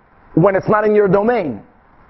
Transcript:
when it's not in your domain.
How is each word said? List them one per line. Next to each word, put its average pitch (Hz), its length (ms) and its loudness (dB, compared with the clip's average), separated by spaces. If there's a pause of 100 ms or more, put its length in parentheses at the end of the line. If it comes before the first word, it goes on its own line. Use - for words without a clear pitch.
(340)
when 190 200 2
it's 185 140 -4
not 214 160 0
in 214 100 0
your 208 140 2
domain. 202 540 -2 (480)